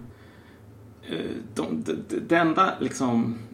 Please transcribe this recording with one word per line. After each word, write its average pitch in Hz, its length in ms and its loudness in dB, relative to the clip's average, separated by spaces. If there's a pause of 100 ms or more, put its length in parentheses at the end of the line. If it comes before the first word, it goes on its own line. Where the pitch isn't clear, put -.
(1080)
Eh, - 100 -4 (360)
de, - 280 -2
de, 80 100 -2 (160)
de, - 180 -2
det 165 80 6
enda, 175 440 6
liksom, 120 580 0 (160)